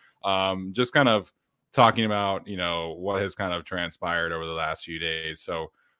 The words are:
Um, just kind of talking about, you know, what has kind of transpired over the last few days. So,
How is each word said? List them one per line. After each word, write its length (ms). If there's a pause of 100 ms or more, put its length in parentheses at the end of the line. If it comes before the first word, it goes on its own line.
(220)
Um, 500
just 200
kind 160
of 240 (400)
talking 320
about, 420
you 120
know, 400
what 240
has 120
kind 200
of 100
transpired 680
over 140
the 80
last 320
few 140
days. 420
So, 320 (280)